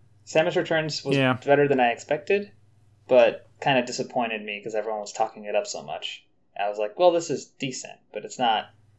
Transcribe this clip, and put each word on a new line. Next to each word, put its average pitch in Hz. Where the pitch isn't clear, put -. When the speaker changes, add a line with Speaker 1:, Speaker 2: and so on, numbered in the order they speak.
Speaker 1:
Samus 165
Returns 160
was 139
Speaker 2:
Yeah. 131
Speaker 1:
better 143
than 135
I 120
expected, 196
but 120
kinda 131
disappointed 117
me 104
'cause 107
everyone 107
was 104
talking 110
it 104
up 104
so -
much. -
I 101
was 104
like, 107
"Well, 175
this 165
is -
decent," -
but 107
it's -
not, 113